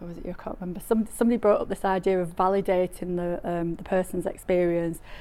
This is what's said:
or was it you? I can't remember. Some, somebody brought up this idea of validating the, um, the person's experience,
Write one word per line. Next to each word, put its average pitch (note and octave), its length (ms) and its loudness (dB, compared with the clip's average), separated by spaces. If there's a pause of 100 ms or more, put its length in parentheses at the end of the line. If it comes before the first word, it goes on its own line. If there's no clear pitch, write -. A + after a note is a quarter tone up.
or F3 80 -12
was E3+ 100 -12
it - 80 -10
you? F3+ 120 -6
I - 40 -16
can't - 180 -8
remember. F3+ 260 -8
Some, A3 260 2
somebody A#3 260 4
brought G#3 240 4
up - 80 -4
this G3 160 -2
idea F#3+ 340 2
of E3+ 160 -4
validating F#3 800 2
the, F3 260 -2
um, E3+ 340 -2
the - 60 -10
person's F#3 440 -2
experience, E3+ 720 0 (200)